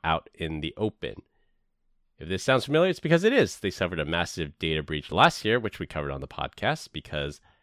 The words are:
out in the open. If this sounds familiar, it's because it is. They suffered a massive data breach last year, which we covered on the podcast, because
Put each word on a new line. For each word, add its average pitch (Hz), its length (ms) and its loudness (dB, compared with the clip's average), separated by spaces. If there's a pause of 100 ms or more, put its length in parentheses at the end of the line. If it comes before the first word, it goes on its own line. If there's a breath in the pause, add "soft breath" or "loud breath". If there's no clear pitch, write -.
out 82 320 0
in 78 260 -4
the 78 180 -6
open. 101 440 -4 (960)
If 78 100 -12
this 92 140 -2
sounds 131 220 2
familiar, 160 260 4
it's 160 100 -4
because 165 240 4
it 233 100 6
is. - 240 2
They 98 120 -2
suffered 87 300 -2
a 71 60 0
massive 82 520 -2
data 80 240 0
breach 76 300 -6
last 147 320 4
year, 113 160 2
which 107 180 -6
we 92 80 -6
covered 73 240 -4
on 69 120 -6
the 69 40 -10
podcast, 98 680 -4
because 73 480 -6 (220)